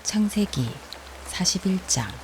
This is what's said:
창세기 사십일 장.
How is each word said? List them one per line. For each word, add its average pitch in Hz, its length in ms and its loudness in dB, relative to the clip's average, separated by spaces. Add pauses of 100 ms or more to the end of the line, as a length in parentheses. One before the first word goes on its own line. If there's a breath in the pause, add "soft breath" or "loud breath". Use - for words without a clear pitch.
창세기 208 640 2 (600)
사십일 185 580 2
장. 113 200 2 (180)